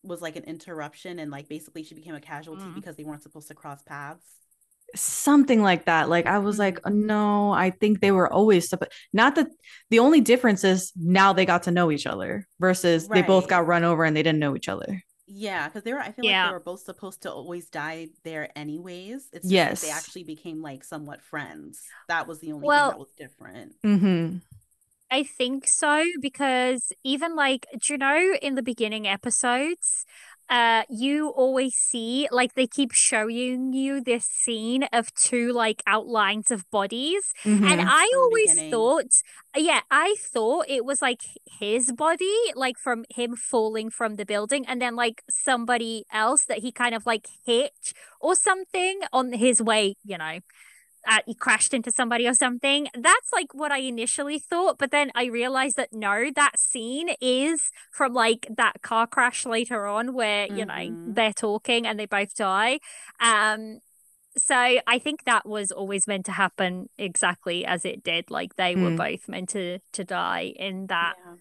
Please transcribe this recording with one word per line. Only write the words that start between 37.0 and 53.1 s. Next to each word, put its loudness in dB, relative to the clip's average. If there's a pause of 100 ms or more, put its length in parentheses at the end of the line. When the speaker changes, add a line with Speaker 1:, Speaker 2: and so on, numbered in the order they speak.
Speaker 3:
Mm-hmm. 4
Speaker 2:
And 6
I 2
Speaker 1:
From 2 (240)
the 2
Speaker 2:
always 4
Speaker 1:
beginning. 0
Speaker 2:
thought, 2 (340)
yeah, 2 (120)
I 2
thought -2
it -2
was, -2
like, -2 (380)
his -2
body, 0 (200)
like, -4
from -4
him -6
falling -2
from -4
the -8
building, -2
and -6
then, -4
like, -2
somebody -2
else 2
that -4
he -6
kind -2
of, -6
like, -2 (160)
hit -2 (280)
or 2
something -2 (100)
on 0
his 4
way, 2
you -10
know, -8 (720)
uh, 6
he -10
crashed 0
into -4
somebody 0
or 0
something. 0
That's, 2